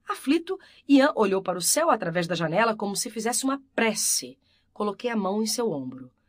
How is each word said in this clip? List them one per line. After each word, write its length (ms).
Aflito, 520
Ian 300
olhou 260
para 140
o 60
céu 260
através 380
da 80
janela 420
como 180
se 140
fizesse 360
uma 180
prece. 640
Coloquei 340
a 80
mão 260
em 40
seu 260
ombro. 380